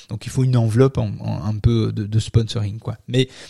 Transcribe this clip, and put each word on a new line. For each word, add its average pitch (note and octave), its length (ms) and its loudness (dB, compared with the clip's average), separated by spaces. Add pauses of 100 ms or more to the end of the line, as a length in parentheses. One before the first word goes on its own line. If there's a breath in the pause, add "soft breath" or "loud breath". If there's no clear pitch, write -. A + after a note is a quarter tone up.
(100)
Donc - 160 -10
il - 40 -10
faut C3 140 0
une B2+ 140 4
enveloppe A#2 400 4
en, G#2+ 220 -2
en, G#2+ 260 -6
un G#2+ 100 -2
peu A2 380 2
de, G#2+ 120 -4
de A2 140 0
sponsoring, A2 600 -2
quoi. A#2 180 -10 (100)
Mais, B2 220 0 (200 loud breath)